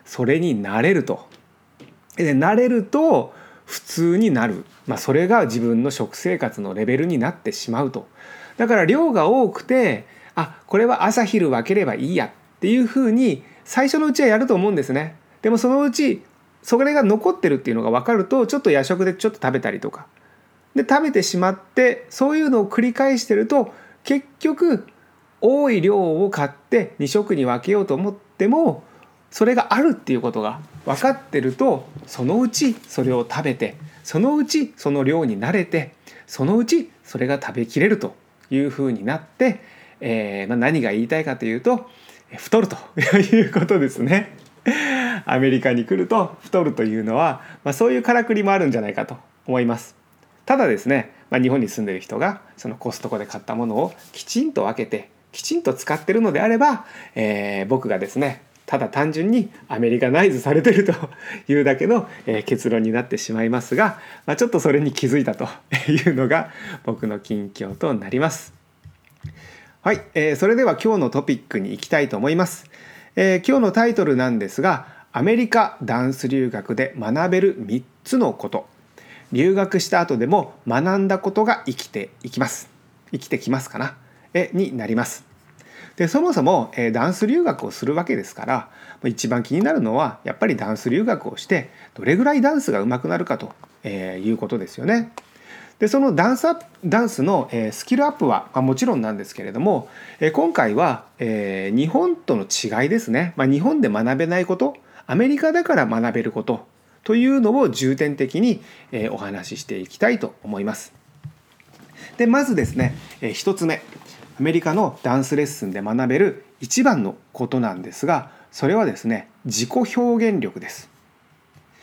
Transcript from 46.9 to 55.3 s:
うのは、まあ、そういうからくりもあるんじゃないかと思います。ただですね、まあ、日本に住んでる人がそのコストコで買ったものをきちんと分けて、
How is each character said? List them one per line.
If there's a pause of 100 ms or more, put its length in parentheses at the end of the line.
う
の
は、 (220)
ま
あ、
そ
う
い
う
か
ら
く
り
も
あ
る
ん
じ
ゃ
な
い
か
と (280)
思
い
ま
す。 (500)
た
だ
で
す
ね、 (180)
ま
あ、
日
本
に
住
ん
で
る
人
が (160)
そ
の
コ
ス
ト
コ
で
買
っ
た
も
の
を (180)
き
ち
ん
と
分
け
て、 (220)